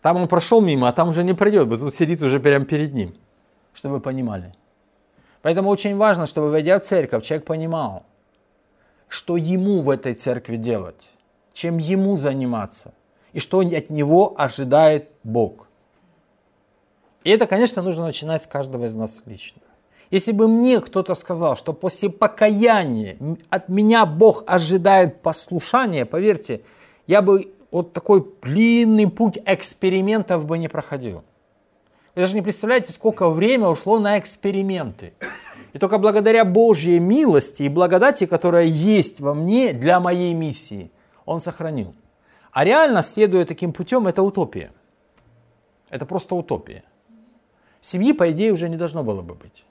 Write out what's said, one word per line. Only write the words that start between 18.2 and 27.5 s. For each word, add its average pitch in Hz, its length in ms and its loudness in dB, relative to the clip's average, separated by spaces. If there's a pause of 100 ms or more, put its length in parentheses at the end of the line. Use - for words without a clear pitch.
с - 60 -20
каждого 131 380 -8
из 110 100 -8
нас 110 300 -10
лично. - 360 -20 (480)
Если 190 220 -2
бы 220 160 2
мне 233 340 4
кто-то 190 320 -4
сказал, 165 420 -4
что - 180 -8
после 185 360 -6
покаяния 202 1120 0
м-, 156 180 -8 (120)
от 185 200 -4
меня 214 360 4
Бог 175 420 4
ожидает 180 720 2
послушания, 170 840 -2
поверьте, 175 580 -2 (440)
я 202 140 4
бы 196 320 0 (180)